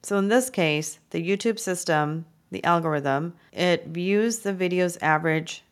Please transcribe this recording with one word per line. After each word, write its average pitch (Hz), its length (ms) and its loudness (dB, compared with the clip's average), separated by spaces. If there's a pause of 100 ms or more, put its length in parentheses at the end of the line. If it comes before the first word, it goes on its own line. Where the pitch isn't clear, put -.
So 202 160 -2
in 196 100 2
this 254 220 2
case, 156 480 0 (120)
the 170 160 -4
YouTube 208 320 0
system, 160 680 -2 (240)
the - 140 -8
algorithm, 160 680 0 (180)
it 170 340 0
views 202 540 0
the 202 120 -2
video's 180 460 0
average 160 720 0